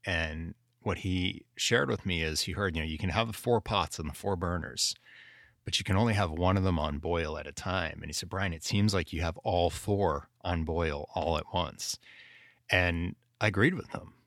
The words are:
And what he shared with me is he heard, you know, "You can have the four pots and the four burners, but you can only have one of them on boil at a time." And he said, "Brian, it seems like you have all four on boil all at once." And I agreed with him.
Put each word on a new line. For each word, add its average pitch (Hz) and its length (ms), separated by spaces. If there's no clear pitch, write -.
And 82 480
what 90 160
he 92 460
shared 127 340
with - 160
me 87 160
is 78 200
he 90 100
heard, 95 240
you 80 60
know, 80 40
"You 80 100
can 92 140
have 113 160
the 113 60
four 117 280
pots 95 380
and 78 100
the 73 60
four 98 220
burners, 87 580
but - 160
you - 40
can 95 120
only 113 180
have 98 160
one 90 260
of 95 60
them 92 160
on 73 200
boil 78 380
at 76 120
a 73 40
time." 82 480
And - 60
he 78 60
said, 90 160
"Brian, 95 240
it 80 100
seems 101 320
like 87 180
you 82 100
have 82 160
all 87 300
four 92 600
on 87 200
boil 80 540
all 82 200
at 78 160
once." - 460
And 87 460
I 107 80
agreed 101 260
with - 160
him. - 240